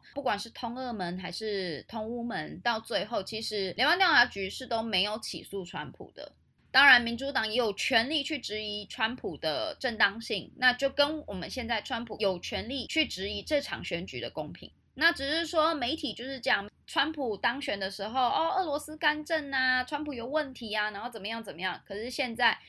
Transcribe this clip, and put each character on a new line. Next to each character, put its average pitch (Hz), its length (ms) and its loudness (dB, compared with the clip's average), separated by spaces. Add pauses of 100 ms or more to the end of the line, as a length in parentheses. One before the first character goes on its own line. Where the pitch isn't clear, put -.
(140)
不 285 80 -4
管 220 160 2
是 208 100 -8
通 240 300 -6
俄 254 140 -4
门 185 260 -2
还 180 120 -6
是 185 580 -4
通 220 200 -6
乌 240 140 -4
门， 165 380 -6
到 233 180 2
最 214 260 -2
后 214 160 -2
其 214 220 -6
实 196 340 -2
联 254 100 4
邦 339 120 6
调 381 80 6
查 277 180 8
局 196 240 -2
是 254 160 -8
都 226 160 0
没 208 220 2
有 208 160 -2
起 - 240 -6
诉 196 220 -6
川 151 260 -6
普 - 240 -14
的。 - 180 -12 (380)
当 269 160 10
然 247 160 10
民 233 140 -2
主 277 160 -2
党 226 140 0
也 214 100 -2
有 226 160 4
权 233 360 4
利 302 140 0
去 302 160 -4
质 214 240 -4
疑 208 240 -6
川 233 300 -2
普 185 200 -6
的 131 440 -2
正 226 180 -2
当 214 220 2
性， 208 360 -4
那 247 160 4
就 269 160 0
跟 294 380 2
我 202 80 -6
们 175 160 -6
现 240 160 -6
在 220 160 -2
川 233 220 -4
普 226 160 -8
有 190 180 2
权 196 300 -6
利 254 180 -6
去 311 180 0
质 226 240 -4
疑 202 140 -6
这 294 180 2
场 - 240 -8
选 180 220 -4
举 123 140 -8
的 117 100 -4
公 156 220 -6
平。 - 180 -14 (280)
那 320 140 6
只 277 160 -2
是 330 160 0
说 320 300 2
媒 269 200 -2
体 269 200 -6
就 240 100 -10
是 269 160 -8
讲 208 300 0 (160)
川 311 260 0
普 254 240 -2
当 247 240 -2
选 208 180 -4
的 190 120 -4
时 196 180 -8
候， 240 100 -2
哦， 285 380 2
俄 370 80 2
罗 294 140 -2
斯 302 180 -8
干 302 260 2
政 302 300 -2
啊， 254 320 2
川 302 180 -4
普 294 120 -4
有 233 120 -6
问 277 280 0
题 214 200 -8
啊， 214 160 0
然 202 120 -8
后 240 80 -6
怎 220 100 -8
么 196 80 -6
样 226 160 -4
怎 190 80 -8
么 160 80 -10
样。 180 240 -2
可 196 100 -10
是 220 140 -4
现 247 260 -2
在 233 240 4 (100)